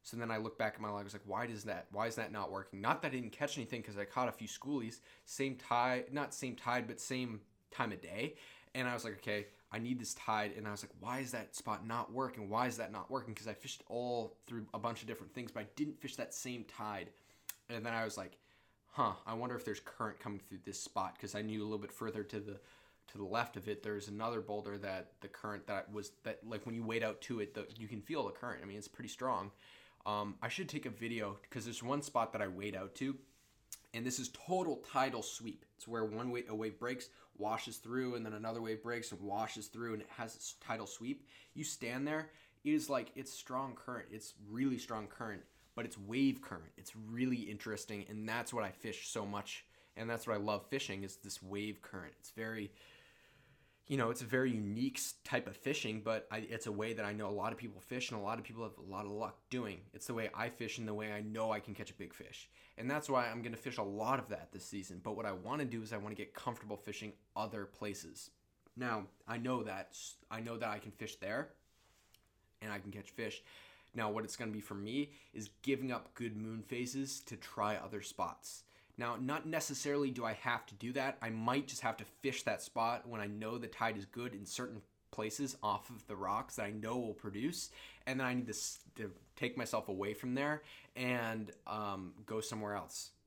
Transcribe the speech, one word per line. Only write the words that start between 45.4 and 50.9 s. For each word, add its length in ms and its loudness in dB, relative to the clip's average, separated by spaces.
but 80 0
it's 120 -4
wave 460 6
current. 340 -6
It's 200 -12
really 460 2
interesting, 640 -4
and 200 -4
that's 240 0
what 120 2
I 80 -2
fish 360 -6
so 160 0
much, 400 -4
and 140 -2
that's 160 0
what 80 4
I 40 4
love 280 2
fishing, 380 0